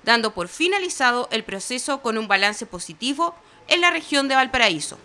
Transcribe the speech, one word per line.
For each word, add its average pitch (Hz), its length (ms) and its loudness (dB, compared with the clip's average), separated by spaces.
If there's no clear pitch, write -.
dando 226 320 2
por 180 140 -6
finalizado 330 800 0
el 220 140 -2
proceso 247 580 -6
con 220 160 -2
un 220 80 -4
balance 202 400 0
positivo 185 720 -4
en 349 120 4
la 349 120 4
región 294 340 0
de 269 80 0
Valparaíso. 240 720 2